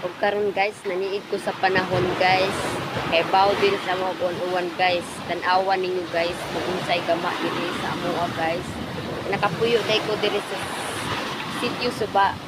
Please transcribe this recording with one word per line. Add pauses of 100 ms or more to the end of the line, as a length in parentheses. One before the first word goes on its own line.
Ug
karon
guys,
naniid
ko
sa
panahon (160)
guys. (560)
Kay
baw
din (160)
sa
mga
uwan-uwan
guys. (160)
Tan-awan
ninyo
guys, (160)
kung
unsay
gama
diri
sa
amoa
guys. (640)
Nakapuyo
dai
ko
diri
sa (1080)
sitio
Suba (120)